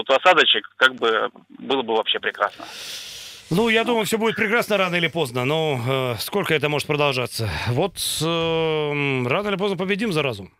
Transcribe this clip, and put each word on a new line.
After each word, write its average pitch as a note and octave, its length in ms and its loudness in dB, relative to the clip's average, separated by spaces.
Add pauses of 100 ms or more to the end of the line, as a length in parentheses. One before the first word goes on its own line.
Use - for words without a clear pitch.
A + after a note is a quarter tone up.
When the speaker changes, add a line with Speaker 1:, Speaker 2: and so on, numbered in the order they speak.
Speaker 1:
вот - 20 -4
осадочек, C3+ 680 6
как C3 200 4
бы, A2 320 2 (300)
было B2+ 240 -2
бы A2+ 140 -2
вообще G#2+ 220 0
прекрасно. G#2 460 -2 (840)
Speaker 2:
Ну, A3 180 4
я A3 160 4
думаю, A3+ 200 2
все G#3+ 140 0
будет A3 180 0
прекрасно G#3+ 400 0
рано F3+ 200 0
или E3+ 120 0
поздно, B2+ 360 -2
но, D3+ 420 0
э, C3 320 0
сколько F3 360 -2
это D3 140 0
может D3+ 180 -2
продолжаться? B2+ 600 0 (200)
Вот, C#3+ 280 0 (240)
э, D#3 1040 0
рано F#3 220 0
или G3 80 0
поздно G3 200 0
победим G3 360 -2
заразу. B2 460 -2